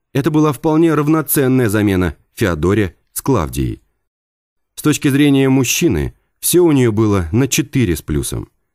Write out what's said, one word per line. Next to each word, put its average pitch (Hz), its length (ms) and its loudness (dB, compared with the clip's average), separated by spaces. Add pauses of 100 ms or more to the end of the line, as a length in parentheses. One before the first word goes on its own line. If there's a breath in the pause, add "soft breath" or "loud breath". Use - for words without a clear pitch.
(120)
Это 143 160 -2
была 151 240 2
вполне 160 400 0
равноценная 147 760 0
замена 95 460 0 (200)
Феодоре 90 600 -2 (180)
с - 80 -10
Клавдией. 69 600 -4 (960)
С - 60 -16
точки 151 260 -2
зрения 139 420 2
мужчины, 123 640 0 (260)
все 175 240 2
у 165 80 4
нее 127 200 2
было 101 400 0
на 127 160 2
четыре 123 480 -2
с - 60 -6
плюсом. 65 480 -6 (260)